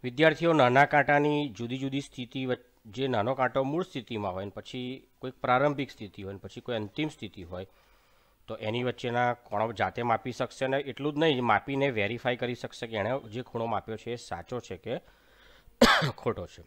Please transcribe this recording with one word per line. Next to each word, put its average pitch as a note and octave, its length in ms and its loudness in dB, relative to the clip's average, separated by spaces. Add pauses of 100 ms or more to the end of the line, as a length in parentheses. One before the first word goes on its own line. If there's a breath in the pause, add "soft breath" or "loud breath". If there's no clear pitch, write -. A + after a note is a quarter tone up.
વિદ્યાર્થીઓ D#3 500 4
નાના C3+ 320 8
કાંટાની D3 640 4
જુદી A#2 280 -6
જુદી C3+ 240 -4
સ્થિતિ C3 440 -8
વચ-, B2+ 140 -2 (260)
જે B2 220 -4
નાનો B2 280 2
કાંટો C3 280 2
મૂળ D3+ 200 0
સ્થિતિમાં G#2+ 500 -6
હોય F#2+ 120 -6
ને G2+ 100 -10
પછી B2+ 520 -10 (120)
કોઈક C3 140 -10
પ્રારંભિક C3+ 580 0
સ્થિતિ G2+ 320 -14
હોય G2 100 -10
ને G2 60 -12
પછી G#2 220 -14
કોઈ B2 140 -6
અંતિમ A2 340 -4
સ્થિતિ G2 340 -14
હોય, F2+ 240 -12 (800 soft breath)
તો A2 80 -8
એની A2+ 280 -2
વચ્ચેના A#2+ 500 0
કોણ A2 380 -2
જાતે G2+ 320 -2
માપી A#2+ 280 0
શકશે - 340 -4
અને C3+ 120 0
એટલું C#3 360 -4
જ C#3+ 40 -4
નહીં, D3 260 4
માપીને C3+ 460 2
વેરીફાઈ A#2 460 0
કરી A#2+ 200 -4
શકશે - 320 -10
કે A2+ 80 -8
એણે A2 240 0
જે A#2 220 -10
ખૂણો A#2 240 -6
માપ્યો A2 320 -4
છે A#2 140 -8
એ A#2+ 40 -4
સાચો G2 440 -10
છે F#2+ 180 -12
કે B2 240 -6 (800 soft breath)
<coughs> - 360 4
ખોટો G2 300 -6
છે. - 200 -20